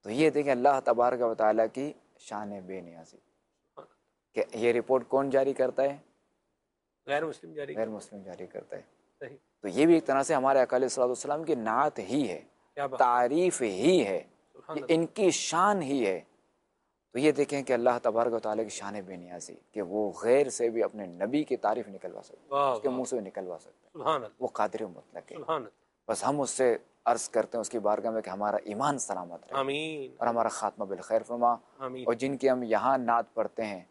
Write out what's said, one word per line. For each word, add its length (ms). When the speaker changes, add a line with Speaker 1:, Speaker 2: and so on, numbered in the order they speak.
Speaker 1:
تو 60
یہ 200
دیکھیں 220
اللہ 320
تبارک 380
و 120
تعالیٰ 380
کی 200
شان 480
بے 140
نیازی 360
کہ 200
یہ 200
report 360
کون 220
جاری 220
کرتا 300
ہے؟ 140
Speaker 2:
غیر 180
مسلم 280
جاری 240
Speaker 1:
غیر 80
Speaker 2:
کرتا 60
ہے۔ 60
Speaker 1:
مسلم 260
جاری 240
کرتا 300
ہے۔ 60
Speaker 2:
صحیح۔ 160
Speaker 1:
تو 80
یہ 180
بھی 80
ایک 120
طرح 160
سے 120
ہمارے 260
آقا 160
علیہ 80
الصلوۃ 220
والسلام 380
کی 100
نعت 440
ہی 300
ہے، 140
Speaker 2:
کیا 120
بات۔ 120
Speaker 1:
تعریف 640
ہی 440
ہے، 160
Speaker 2:
سبحان 260
Speaker 1:
یہ 40
Speaker 2:
اللہ۔ 120
Speaker 1:
ان 120
کی 240
شان 520
ہی 240
ہے۔ 140
تو 60
یہ 140
دیکھیں 300
کہ 100
اللہ 180
تبارک 300
و 60
تعالیٰ 260
کی 60
شان 360
بے 100
نیازی 380
کہ 100
وہ 300
غیر 260
سے 220
بھی 120
اپنے 240
نبی 380
کی 120
تعریف 320
نکلوا 340
سکتے 180
ہیں، 120
Speaker 2:
واہ، 200
Speaker 1:
اس 100
کے 60
Speaker 2:
واہ۔ 80
Speaker 1:
منہ 80
سے 120
بھی 80
نکلوا 360
سکتے 260
ہیں۔ 60
Speaker 2:
سبحان 220
اللہ۔ 280
Speaker 1:
وہ 40
قادر 400
مطلق 460
ہے۔ 40
Speaker 2:
سبحان 200
اللہ۔ 540
Speaker 1:
بس 140
ہم 160
اس 100
سے 280
عرض 240
کرتے 280
ہیں 40
اس 100
کی 80
بارگاہ 320
میں 120
کہ 80
ہمارا 260
ایمان 420
سلامت 460
رہے 140
Speaker 2:
آمین۔ 600
Speaker 1:
اور 80
ہمارا 220
خاتمہ 360
بالخیر 380
فرما۔ 340
Speaker 2:
آمین۔ 280
Speaker 1:
اور 80
جن 220
کی 140
ہم 120
یہاں 360
نعت 360
پڑھتے 300
ہیں 260